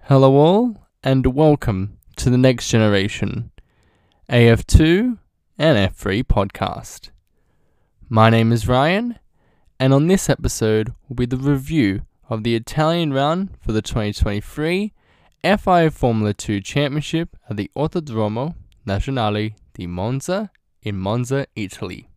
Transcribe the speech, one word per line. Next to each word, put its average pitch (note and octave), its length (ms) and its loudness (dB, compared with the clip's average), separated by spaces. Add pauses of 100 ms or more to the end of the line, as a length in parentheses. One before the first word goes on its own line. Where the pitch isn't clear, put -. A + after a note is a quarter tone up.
(120)
Hello C3+ 240 6
all, G3+ 400 4 (260)
and C3 220 0
welcome B2+ 720 0 (200)
to - 120 -2
the B2 80 2
Next B2+ 320 2
Generation, G#2 800 0 (760)
A A#2+ 180 4
F A2+ 200 4
two G3 500 4 (400)
and D3 220 4
F F#2+ 180 0
three G2+ 260 -4
podcast. - 880 -4 (1000)
My A2 180 6
name A2+ 240 4
is A2 160 -2
Ryan, F3 500 0 (600)
and C3+ 140 4
on D3 140 2
this F#3+ 200 0
episode A2 640 0 (160)
will B2 80 -12
be B2 80 0
the B2+ 140 -4
review C3+ 640 0 (260)
of A2 140 -6
the A#2 120 -2
Italian D#3 600 -2
round E3 440 -2
for - 140 -6
the G#2+ 80 0
twenty G#2 320 -4
twenty-three D#3 800 -4 (500)
F G3+ 240 0
I F3+ 140 4
A D#3+ 100 4
Formula A2 440 0
Two G#2 260 -6
Championship D3 720 -4 (140)
at G#2+ 80 -8
the G#2 180 -6
Autodromo C#3 800 -4 (320)
Nazionale G#2+ 680 -4 (180)
di - 140 -12
Monza C3 640 -6 (320)
in G2+ 160 -8
Monza, A#2+ 480 -4 (100)
Italy. F#2+ 600 -12